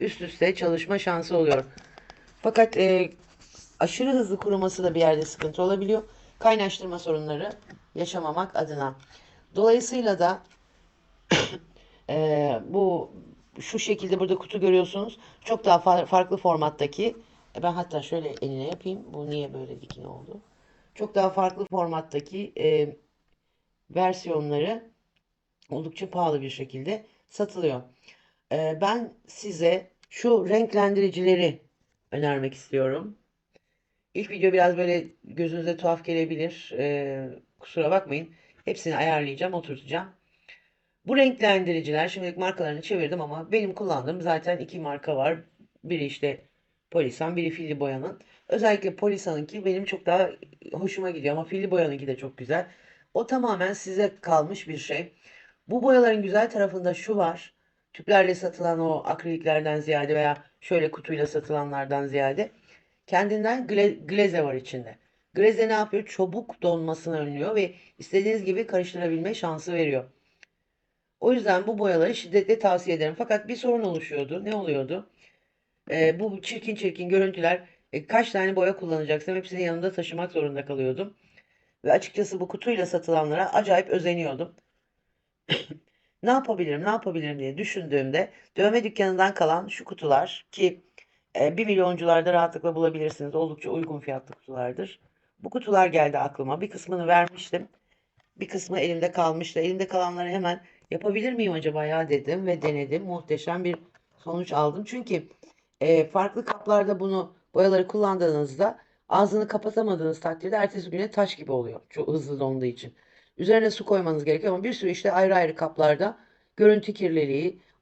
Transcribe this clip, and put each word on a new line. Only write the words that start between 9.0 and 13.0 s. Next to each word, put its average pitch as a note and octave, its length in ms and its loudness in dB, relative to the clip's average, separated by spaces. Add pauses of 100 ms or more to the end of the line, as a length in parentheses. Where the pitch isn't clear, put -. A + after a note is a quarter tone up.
Dolayısıyla A3+ 640 4
da, F3 240 2 (880)
<coughs> - 800 -4
e, D3+ 400 2 (180)
bu F#3 420 0 (500)